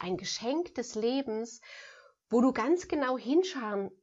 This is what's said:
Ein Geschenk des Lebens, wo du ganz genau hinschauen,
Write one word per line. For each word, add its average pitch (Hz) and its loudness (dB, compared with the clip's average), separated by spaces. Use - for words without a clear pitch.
Ein 180 -4
Geschenk 262 -4
des 240 -6
Lebens, 233 -2
wo 226 6
du 254 6
ganz 277 0
genau 262 0
hinschauen, 233 0